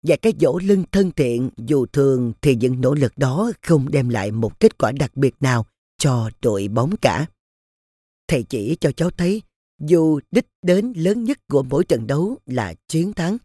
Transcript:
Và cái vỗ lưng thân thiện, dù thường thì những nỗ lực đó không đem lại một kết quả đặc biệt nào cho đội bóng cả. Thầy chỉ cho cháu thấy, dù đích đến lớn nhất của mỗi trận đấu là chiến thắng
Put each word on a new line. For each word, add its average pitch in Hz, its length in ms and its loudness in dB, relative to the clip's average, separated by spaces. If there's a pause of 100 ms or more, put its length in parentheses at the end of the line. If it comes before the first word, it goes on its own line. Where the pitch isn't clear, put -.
Và 151 180 4
cái 220 180 2
vỗ 165 240 2
lưng 196 280 2
thân 190 200 2
thiện, 127 460 0
dù 123 280 0
thường 131 560 0
thì 139 140 4
những 127 260 0
nỗ 127 120 2
lực 139 240 0
đó 143 340 0 (100)
không 143 300 2
đem 131 180 0
lại 104 220 -4
một 113 280 -4
kết - 180 4
quả 113 140 0
đặc 139 260 -4
biệt 135 220 0
nào 123 260 2 (320)
cho 120 320 0 (120)
đội 104 260 0
bóng 120 340 -2
cả. 123 240 0 (1000)
Thầy 131 160 -2
chỉ 113 380 -4
cho 143 100 0
cháu 165 180 -2
thấy, 185 320 -2 (380)
dù 156 400 2 (120)
đích 240 160 0 (140)
đến 202 340 0
lớn 196 280 0
nhất 254 240 -6
của 139 160 0
mỗi 139 220 0
trận 117 220 -2
đấu 175 380 -2
là 110 280 -4 (140)
chiến 175 260 -2
thắng 185 320 -2